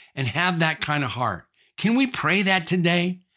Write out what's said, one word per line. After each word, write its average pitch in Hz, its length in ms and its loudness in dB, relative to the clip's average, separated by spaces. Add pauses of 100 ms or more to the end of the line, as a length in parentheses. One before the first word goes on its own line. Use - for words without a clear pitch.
(140)
and 131 140 -4
have 170 320 0
that 160 200 0
kind 147 220 -2
of 127 80 -2
heart. 110 380 -4 (280)
Can 226 200 2
we 269 100 2
pray 202 360 0
that 185 260 0
today? 175 540 0 (140)